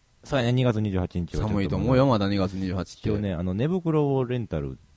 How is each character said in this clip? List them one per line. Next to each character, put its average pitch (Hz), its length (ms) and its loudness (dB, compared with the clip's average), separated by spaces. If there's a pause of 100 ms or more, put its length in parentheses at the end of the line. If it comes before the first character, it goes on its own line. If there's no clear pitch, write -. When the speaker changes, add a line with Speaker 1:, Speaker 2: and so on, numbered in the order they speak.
(240)
Speaker 1:
そ - 120 -2
う 131 40 2
や 120 60 0
ね、 123 60 2
二 127 120 2
月 110 160 2
二 107 100 0
十 92 80 0
八 87 220 -2
日 - 0 -
は 85 60 -2
ち 80 100 -8
ょ - 40 0
っ - 20 0
と - 60 0
Speaker 2:
寒 101 160 0
い 87 40 0
と 95 80 -2
思 107 160 0
う 127 40 6
よ、 135 100 6
ま 120 120 4
だ 101 100 0
二 101 100 0
月 92 160 -2
二 95 120 -4
十 92 80 -2
八 90 160 -4
っ - 40 -18
て。 - 60 -20
Speaker 1:
一 113 100 -2
応 104 80 0
ね、 101 160 -2
あ 80 80 -4
の、 90 100 -2
寝 113 160 0
袋 156 480 0
を 131 80 0
レ 123 140 -2
ン 113 80 -6
タ 80 120 -4
ル 69 200 -6 (180)